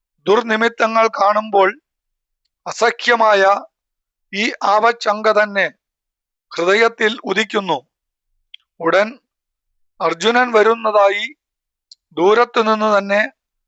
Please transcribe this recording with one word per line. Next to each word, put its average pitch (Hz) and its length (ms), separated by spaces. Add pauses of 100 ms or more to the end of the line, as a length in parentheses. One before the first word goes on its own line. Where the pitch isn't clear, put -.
(280)
ദുർനിമിത്തങ്ങൾ 226 800
കാണുമ്പോൾ 208 720 (840)
അസഖ്യമായ 214 960 (720)
ഈ 226 180 (100)
ആപച്ചങ്ക 214 680
തന്നെ 202 440 (840)
ഹൃദയത്തിൽ 220 680
ഉദിക്കുന്നു." 196 600 (960)
ഉടൻ 190 380 (840)
അർജുനൻ 220 520
വരുന്നതായി 214 840 (800)
ദൂരത്തു 220 500
നിന്ന് 214 360
തന്നെ 202 340 (360)